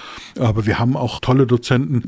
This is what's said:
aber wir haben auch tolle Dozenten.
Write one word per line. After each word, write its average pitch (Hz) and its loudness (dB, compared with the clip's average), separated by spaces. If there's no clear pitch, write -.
aber 110 0
wir 110 0
haben 127 2
auch 127 -6
tolle 131 4
Dozenten. 123 0